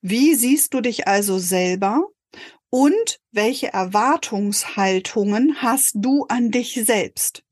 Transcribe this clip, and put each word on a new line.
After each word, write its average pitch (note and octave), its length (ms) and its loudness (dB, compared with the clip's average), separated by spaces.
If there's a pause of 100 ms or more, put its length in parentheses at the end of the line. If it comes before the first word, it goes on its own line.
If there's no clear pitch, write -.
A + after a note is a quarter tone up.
Wie B3 340 2
siehst B3+ 400 2
du C4 60 0
dich A#3 280 -2
also G3+ 300 2
selber F#3+ 680 0 (640)
und D4 480 0 (140)
welche A3+ 400 -2
Erwartungshaltungen G3+ 1900 0
hast - 360 0
du C4 320 0
an A#3+ 240 0
dich B3 320 -2
selbst? - 680 -2